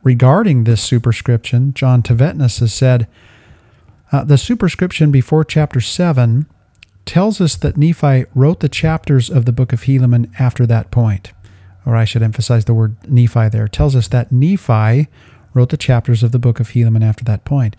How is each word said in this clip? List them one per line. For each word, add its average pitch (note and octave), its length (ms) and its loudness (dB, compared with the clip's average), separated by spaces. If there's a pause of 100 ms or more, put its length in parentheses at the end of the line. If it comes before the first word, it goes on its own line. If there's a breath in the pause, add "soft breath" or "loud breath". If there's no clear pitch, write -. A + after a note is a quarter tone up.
Regarding C3 600 4
this A2+ 180 0
superscription, A#2+ 920 -2
John B2+ 280 0
Tvetnes B2+ 580 0
has A2+ 120 0
said, B2+ 340 0 (1040 soft breath)
uh, - 140 -2
The C#3+ 140 4
superscription F3+ 760 -2
before D#3 320 0
chapter D3+ 360 -2
seven C3 680 0 (580)
tells G3+ 360 -2
us E3 160 -2
that - 200 -4
Nephi C#3+ 580 0
wrote C#3+ 260 2
the D#3 80 -2
chapters D3+ 600 -2
of B2+ 140 0
the B2 80 -2
book B2 200 -2
of B2 100 -4
Helaman B2 480 2 (100)
after B2+ 260 0
that A2+ 240 0
point. A2 420 -2 (520 soft breath)
Or A#2+ 120 0
I A2+ 80 2
should A2 180 -2
emphasize A2+ 420 0
the A#2 100 0
word A2+ 220 0 (120)
Nephi A#2+ 400 2
there. G#2+ 200 -2
Tells C#3+ 280 0
us A#2+ 120 0
that A#2+ 240 -2
Nephi B2+ 760 0 (460 soft breath)
wrote B2 140 2
the - 80 -4
chapters A#2+ 460 0
of A#2 100 0
the B2+ 60 0
book A#2+ 220 0
of A2+ 100 -4
Helaman A2+ 340 2
after A2 200 -2
that G#2+ 200 -4
point. C3 340 -2